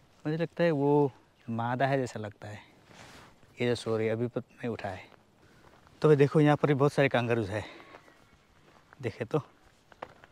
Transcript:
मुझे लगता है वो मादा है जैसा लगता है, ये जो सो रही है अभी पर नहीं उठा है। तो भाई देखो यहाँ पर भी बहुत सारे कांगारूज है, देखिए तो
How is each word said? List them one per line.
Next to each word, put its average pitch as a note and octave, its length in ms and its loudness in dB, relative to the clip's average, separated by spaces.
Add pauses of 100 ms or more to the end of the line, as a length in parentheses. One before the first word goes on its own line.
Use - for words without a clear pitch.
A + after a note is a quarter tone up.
(260)
मुझे D3+ 120 -4
लगता E3+ 260 -2
है E3+ 80 4
वो C#3+ 400 4 (360)
मादा A#2+ 400 -2
है C#3 100 0
जैसा B2 220 -4
लगता G#2 280 -12
है, G#2 120 -14 (1000)
ये B2 60 0
जो A#2+ 80 2
सो A2+ 220 -4
रही A2 100 0
है A2 60 0
अभी A#2 140 -4
पर A#2+ 140 -6
नहीं - 280 -10
उठा G#2 200 -8
है। E2+ 140 -14 (960)
तो D3+ 60 2
भाई D3+ 100 8
देखो C#3+ 220 4
यहाँ D3 180 6
पर - 100 -2
भी D3 60 4
बहुत C#3+ 200 2
सारे C3+ 160 2
कांगारूज A#2 400 0
है, G#2 140 -6 (1400)
देखिए A#2 240 -6
तो D3 160 -4 (920)